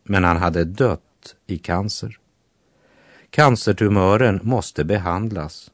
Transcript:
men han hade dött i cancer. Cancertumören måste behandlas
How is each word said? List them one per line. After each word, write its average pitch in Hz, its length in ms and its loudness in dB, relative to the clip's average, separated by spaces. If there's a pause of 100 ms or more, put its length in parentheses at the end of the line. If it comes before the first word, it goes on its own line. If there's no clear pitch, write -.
men 95 200 0
han 87 120 4
hade 85 280 0
dött - 720 -4 (100)
i 90 120 -8
cancer. 104 600 -6 (1120)
Cancertumören 107 1120 2
måste 110 420 -4
behandlas 92 880 -6